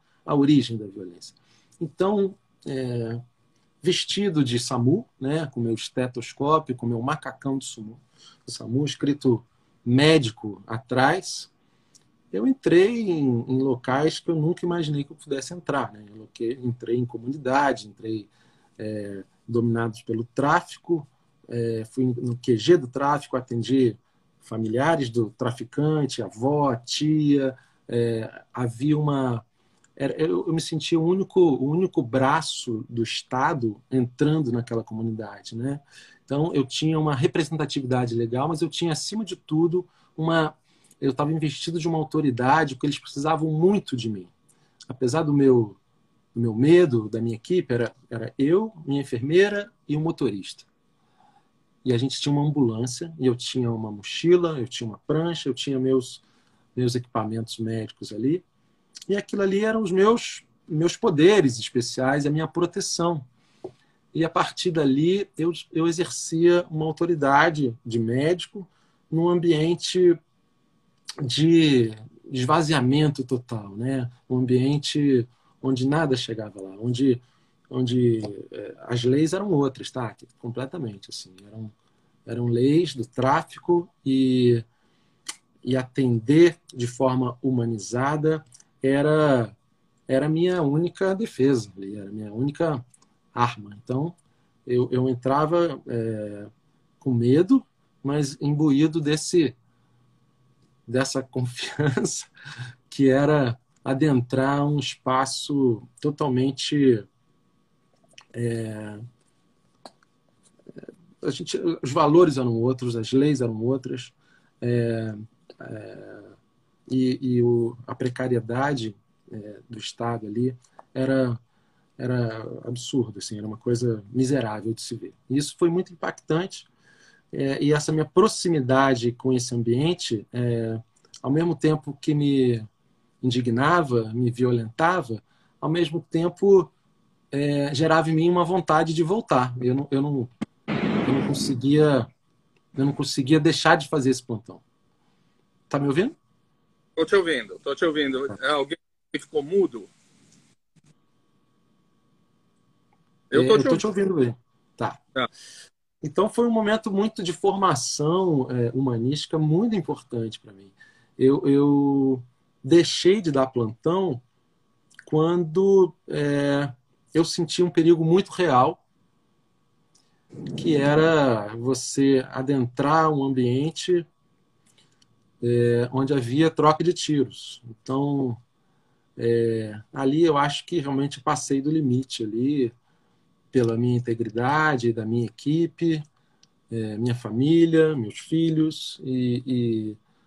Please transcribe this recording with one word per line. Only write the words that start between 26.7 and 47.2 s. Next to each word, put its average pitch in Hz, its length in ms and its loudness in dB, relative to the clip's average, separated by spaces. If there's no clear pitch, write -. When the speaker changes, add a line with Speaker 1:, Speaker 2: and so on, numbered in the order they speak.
Speaker 1:
tia, 143 800 0
é, 117 540 -4
havia 123 460 -2
uma, 135 440 -2
era, 139 240 -4
eu, 175 260 -2
eu 170 60 -2
me 160 80 0
sentia 160 400 -2
o 160 60 0
único, 190 340 0
o 139 300 4
único 175 320 0
braço 131 880 -2
do 117 120 -4
Estado 127 800 -4
entrando 131 640 0
naquela 117 320 -4
comunidade, 110 720 -10
né? 135 240 -6
Então, 151 280 -2
eu 143 80 2
tinha 156 380 -2
uma 151 140 0
representatividade 135 1000 -2
legal, 117 340 -2
mas 160 120 -6
eu 165 80 0
tinha, 165 240 -4
acima 208 320 -6
de 185 100 -10
tudo, 170 540 0
uma, 160 400 0
eu 135 140 0
tava 147 180 0
investido 160 460 -4
de 160 100 -2
uma 165 80 0
autoridade, 147 800 0
porque - 120 -4
eles 143 120 -2
precisavam 156 520 -4
muito 175 460 2
de 113 140 -4
mim. 92 180 -10
Apesar 131 360 -2
do 151 100 -2
meu, 127 420 6
do 120 80 -4
meu 113 120 -2
medo, 131 540 6
da 110 120 -4